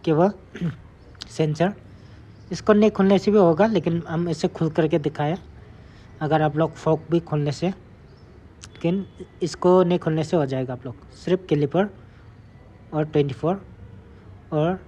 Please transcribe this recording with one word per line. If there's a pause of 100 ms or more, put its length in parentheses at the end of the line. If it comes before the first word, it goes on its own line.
केबल (300)
<clears throat> (580)
सेंसर, (760)
इसको
नहीं
खोलने
से
भी
होगा,
लेकिन
हम
इसे
खोल
करके
दिखाया। (840)
अगर
आप
लोग
फोक
भी
खोलने
से,
लेकिन (360)
इसको
नहीं
खोलने
से
हो
जाएगा
आप
लोग।
सिर्फ
कैलिपर (1040)
और
ट्वेंटी
फ़ोर (920)
और